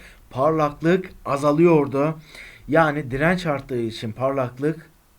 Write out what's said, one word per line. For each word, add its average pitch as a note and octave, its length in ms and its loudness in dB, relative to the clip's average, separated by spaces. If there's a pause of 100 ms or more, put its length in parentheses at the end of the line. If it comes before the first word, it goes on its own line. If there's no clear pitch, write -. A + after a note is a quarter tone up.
(300)
Parlaklık D#3 800 0 (160)
azalıyordu. D3 960 2 (480)
Yani D3 440 2
direnç E3+ 340 0
arttığı C3 360 -4
için A2+ 300 -6
parlaklık, C3+ 760 -4 (300)